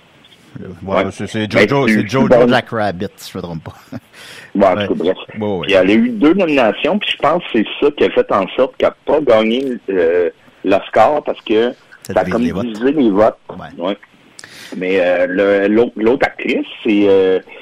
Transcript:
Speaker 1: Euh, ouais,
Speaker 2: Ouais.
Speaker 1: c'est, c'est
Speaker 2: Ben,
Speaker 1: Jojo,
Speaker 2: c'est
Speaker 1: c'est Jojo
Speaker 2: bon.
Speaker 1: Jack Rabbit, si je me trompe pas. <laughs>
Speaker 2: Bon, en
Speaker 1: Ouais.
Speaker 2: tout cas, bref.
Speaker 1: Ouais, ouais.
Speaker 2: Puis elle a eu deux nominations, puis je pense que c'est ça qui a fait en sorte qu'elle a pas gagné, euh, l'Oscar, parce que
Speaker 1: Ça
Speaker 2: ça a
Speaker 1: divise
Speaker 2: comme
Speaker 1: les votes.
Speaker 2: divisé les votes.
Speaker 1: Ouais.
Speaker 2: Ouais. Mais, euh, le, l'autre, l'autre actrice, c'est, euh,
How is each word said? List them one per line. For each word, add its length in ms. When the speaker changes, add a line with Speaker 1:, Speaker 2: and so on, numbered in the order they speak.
Speaker 1:
Euh, 60
ouais, 220
Speaker 2:
Ouais. 60
Speaker 1:
c'est, 140
c'est 260
Speaker 2:
Ben, 160
Speaker 1:
Jojo, 200
Speaker 2:
c'est 140
Speaker 1:
c'est 60
Jojo 200
Speaker 2:
bon. 200
Speaker 1:
Jack 220
Rabbit, 460
si 160
je 80
me 20
trompe 220
pas. 120
<laughs> 60
Speaker 2:
Bon, 120
en 80
Speaker 1:
Ouais. 120
Speaker 2:
tout 80
cas, 80
bref. 140
Speaker 1:
Ouais, 80
ouais. 160
Speaker 2:
Puis 100
elle 160
a 40
eu 160
deux 260
nominations, 640
puis 120
je 60
pense 260
que 100
c'est 120
ça 100
qui 120
a 80
fait 200
en 240
sorte 220
qu'elle 120
a 60
pas 160
gagné, 560
euh, 400
l'Oscar, 580
parce 180
que 300
Speaker 1:
Ça 120
Speaker 2:
ça 60
a 20
Speaker 1:
divise 100
Speaker 2:
comme 100
Speaker 1:
les 80
votes. 140
Speaker 2:
divisé 280
les 180
votes. 260
Speaker 1:
Ouais. 360
Speaker 2:
Ouais. 100
Mais, 240
euh, 280
le, 460
l'autre, 240
l'autre 300
actrice, 380
c'est, 240
euh, 320